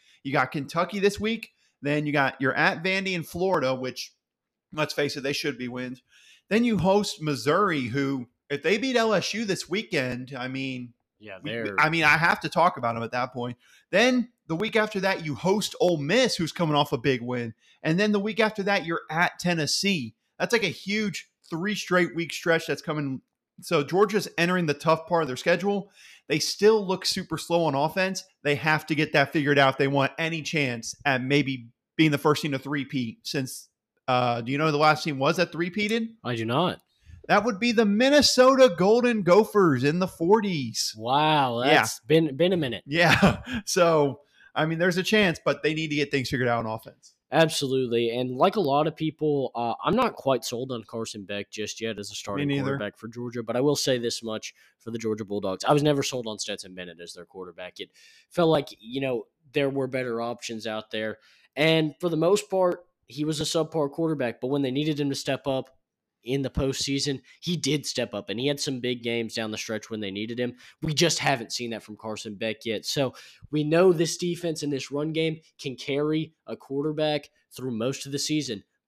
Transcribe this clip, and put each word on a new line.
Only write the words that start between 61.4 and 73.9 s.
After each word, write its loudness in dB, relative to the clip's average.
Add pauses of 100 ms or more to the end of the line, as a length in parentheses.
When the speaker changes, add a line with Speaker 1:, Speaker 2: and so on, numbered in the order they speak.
Speaker 2:
And 2
for -2
the -2
most 2
part, 0 (220)
he -6
was -2
a -2
subpar -2
quarterback, -2
but -4
when 0
they 0
needed -2
him 0
to -2
step -4
up, -4 (500)
in 0
the -4
postseason, -2 (200)
he -2
did -2
step -4
up, -8
and -6
he 0
had -2
some -6
big -4
games -4
down -4
the -8
stretch -8
when -8
they -6
needed -6
him. -2 (280)
We -2
just 2
haven't -2
seen -6
that -10
from -16
Carson -10
Beck -6
yet. -4
So -2 (360)
we 0
know 6